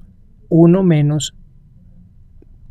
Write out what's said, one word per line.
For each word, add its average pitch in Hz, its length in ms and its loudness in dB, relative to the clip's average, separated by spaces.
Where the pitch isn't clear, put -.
uno 170 340 2
menos 151 520 -2